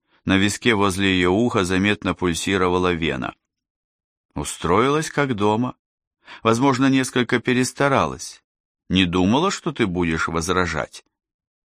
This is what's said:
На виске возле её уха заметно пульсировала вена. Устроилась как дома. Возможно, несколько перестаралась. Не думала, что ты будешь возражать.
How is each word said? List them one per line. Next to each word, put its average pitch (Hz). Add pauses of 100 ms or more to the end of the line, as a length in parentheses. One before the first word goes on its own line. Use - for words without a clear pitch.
(240)
На 95
виске 104
возле 98
её 90
уха 113
заметно 92
пульсировала 90
вена. 71 (1000)
Устроилась 117
как 135
дома. 107 (640)
Возможно, 127
несколько 127
перестаралась. 123 (460)
Не 92
думала, 98
что 175
ты 117
будешь 85
возражать. 82 (680)